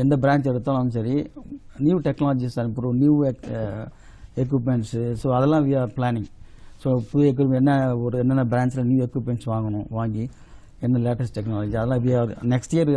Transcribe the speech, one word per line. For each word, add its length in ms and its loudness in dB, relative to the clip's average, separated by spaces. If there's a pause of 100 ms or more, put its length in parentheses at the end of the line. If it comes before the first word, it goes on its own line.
எந்த 200 4
பிரான்ச் 280 2
எடுத்தாலும் 440 -2
சரி, 200 -2 (680)
நியூ 120 4 (100)
டெக்னாலஜிஸ் 560 0
improve, 380 -2
நியூ 120 6 (160)
எக்-, 180 -8 (120)
அ, 40 -4 (800)
எக்யூப்மெண்ட்ஸு, 600 -2 (180)
so 160 0
அதெல்லாம் 320 4
we 120 2
are 160 -4
planning. 280 -2 (560)
So 80 0 (220)
புது 180 4
எக்யூப்மெண்ட் 320 2
என்ன, 120 4 (320)
ஒரு 180 -2
என்னென்ன 300 2
பிரான்ச்ல 360 0
நியூ 180 4
எக்யூப்மெண்ட்ஸ் 460 -4
வாங்கணும், 340 -4 (120)
வாங்கி 260 -4 (600)
என்ன 180 2
லேட்டஸ்ட் 320 -4
டெக்னாலஜி, 420 -4
அதெல்லாம் 280 0
we 120 2
are, 80 2 (240)
next 240 0
year 160 2
we 60 2